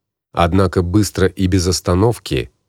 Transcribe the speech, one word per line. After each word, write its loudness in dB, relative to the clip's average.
Однако 0
быстро 0
и -2
без 0
остановки — -2